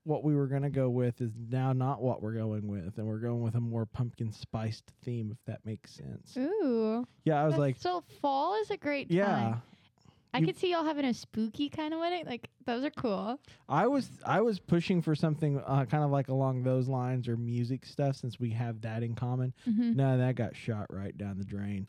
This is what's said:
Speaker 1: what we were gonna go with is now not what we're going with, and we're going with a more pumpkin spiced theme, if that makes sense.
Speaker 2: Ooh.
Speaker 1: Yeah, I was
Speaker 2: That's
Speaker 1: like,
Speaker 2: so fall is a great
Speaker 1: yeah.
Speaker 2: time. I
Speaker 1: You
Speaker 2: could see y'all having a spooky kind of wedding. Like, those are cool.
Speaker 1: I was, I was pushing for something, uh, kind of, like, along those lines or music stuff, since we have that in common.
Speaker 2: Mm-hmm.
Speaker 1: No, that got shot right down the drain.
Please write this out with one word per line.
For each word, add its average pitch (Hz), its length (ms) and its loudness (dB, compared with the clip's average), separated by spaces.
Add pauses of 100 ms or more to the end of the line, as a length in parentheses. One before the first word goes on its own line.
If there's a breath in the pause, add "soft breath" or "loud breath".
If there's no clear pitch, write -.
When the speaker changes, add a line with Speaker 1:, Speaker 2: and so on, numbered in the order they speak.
Speaker 1:
what 143 200 0
we 151 100 4
were 143 120 4
gonna 139 240 0
go 135 180 2
with 123 320 0
is 117 120 -2 (180)
now 131 240 0
not 131 280 0
what 123 200 0
we're 107 120 -4
going 110 320 -2
with, 101 320 -6
and 107 80 -4
we're 110 120 -4
going 120 240 -2
with 113 120 -2
a 120 60 2
more 113 260 -2
pumpkin 117 460 -4
spiced - 580 -6 (120)
theme, 117 280 -6
if 113 140 -14
that - 220 -10
makes - 260 -10
sense. - 440 -14
Speaker 2:
Ooh. 247 680 0 (180)
Speaker 1:
Yeah, 151 180 4
I - 20 4
was 156 80 4
Speaker 2:
That's 143 80 4
Speaker 1:
like, 135 180 2
Speaker 2:
so 359 240 -2 (200)
fall 285 380 2
is 415 100 -4
a 403 80 -2
great 285 320 -4
Speaker 1:
yeah. 190 160 4
Speaker 2:
time. 117 360 0 (720 loud breath)
I 254 60 -2
Speaker 1:
You 320 80 6
Speaker 2:
could 370 120 0
see 359 140 2
y'all 330 120 2
having 294 200 0
a 240 100 2
spooky 226 540 -4
kind 311 260 -4
of 320 60 -4
wedding. 339 260 -2
Like, 240 220 -8 (180)
those 247 180 -2
are 302 60 -2
cool. 208 480 -2 (300 loud breath)
Speaker 1:
I 160 180 4
was, 277 220 2 (180)
I 165 140 4
was 220 180 4
pushing 170 420 2
for 156 140 2
something, 147 460 2
uh, 135 240 2
kind 151 180 2
of, 143 80 2
like, 139 180 2
along 131 360 2
those 127 240 4
lines 127 400 0
or 117 80 0
music 120 500 -2
stuff, 139 300 0
since 120 240 -6
we 120 100 0
have 117 300 -2
that 113 240 -2
in 117 100 -2
common. 127 380 0 (160 loud breath)
Speaker 2:
Mm-hmm. 233 260 2
Speaker 1:
No, 131 240 4
that 127 160 4
got 113 220 -2
shot 107 360 -4
right 98 240 -6
down 98 220 -6
the 101 60 -4
drain. 101 440 -4